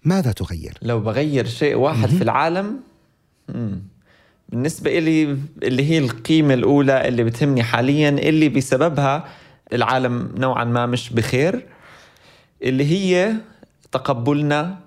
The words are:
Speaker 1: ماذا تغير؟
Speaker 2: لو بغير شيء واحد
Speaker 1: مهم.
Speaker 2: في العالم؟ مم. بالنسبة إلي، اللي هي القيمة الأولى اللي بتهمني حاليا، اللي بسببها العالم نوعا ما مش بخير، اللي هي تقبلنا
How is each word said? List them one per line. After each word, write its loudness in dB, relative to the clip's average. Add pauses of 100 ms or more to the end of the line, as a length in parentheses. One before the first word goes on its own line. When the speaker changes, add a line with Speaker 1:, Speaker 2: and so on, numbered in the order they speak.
Speaker 1:
ماذا 2
تغير؟ -8
Speaker 2:
لو -2
بغير 0
شيء -2
واحد 2
Speaker 1:
مهم. 4
Speaker 2:
في 2
العالم؟ 0 (760)
مم. -6 (680)
بالنسبة -2
إلي، 0 (240)
اللي 0
هي 4
القيمة 2
الأولى 2
اللي 0
بتهمني 0
حاليا، 2
اللي 2
بسببها 0 (480)
العالم 0
نوعا 0
ما 0
مش -4
بخير، 0 (960)
اللي 0
هي 2 (600)
تقبلنا -2